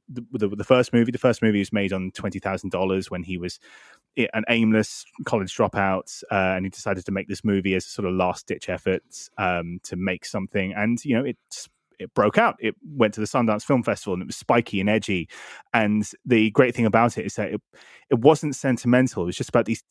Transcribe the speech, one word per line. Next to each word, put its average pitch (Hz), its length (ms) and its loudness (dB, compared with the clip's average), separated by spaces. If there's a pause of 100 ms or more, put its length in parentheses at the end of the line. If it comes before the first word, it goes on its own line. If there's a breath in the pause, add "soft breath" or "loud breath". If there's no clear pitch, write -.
(140)
the, 120 200 -12
the, 107 160 0
the 101 160 -8
first 127 260 4
movie. 117 200 4
The 120 60 -4
first 120 240 2
movie 107 180 4
was 98 120 -2
made 98 220 -2
on 92 180 -4
twenty 95 280 -6
thousand 98 320 -6
dollars 95 380 -2
when 90 140 -6
he 92 140 -8
was 87 220 -8 (580 soft breath)
i-, 117 160 0
an 110 160 -2
aimless 110 560 2 (200)
college 98 300 -2
dropout, 98 640 0 (100)
uh, 95 240 2
and 92 100 -4
he 95 40 -4
decided 92 360 -6
to - 80 -6
make 95 160 -6
this 101 160 -8
movie 98 300 2
as 92 100 -2
a - 40 -18
sort 101 180 -6
of 92 80 -2
last-ditch 90 540 -2
effort, 92 340 -2 (340)
um, 87 460 -2
to - 120 -10
make 92 300 -4
something. 98 480 -4
And, 107 320 -2
you 135 120 0
know, 127 60 0
it, - 140 -6 (600)
it 92 160 -14
broke 104 240 0
out. 220 220 2
It 110 240 -4
went 123 300 0
to 107 80 -6
the 107 40 -2
Sundance 113 380 0
Film 127 200 0
Festival, 101 300 -2
and 90 100 -4
it - 40 -12
was - 80 -10
spiky 117 460 0
and 101 80 0
edgy. 101 400 -2 (440 loud breath)
And 107 360 2 (160)
the 110 260 4
great 127 240 4
thing 117 100 2
about 113 320 4
it 101 80 -4
is 101 100 -8
that 104 180 -4
it, 110 80 -4 (480 soft breath)
it 127 100 2
wasn't 147 380 6
sentimental. 127 680 2
It 85 40 -2
was 87 100 -4
just - 120 -4
about 120 160 2
these - 260 -4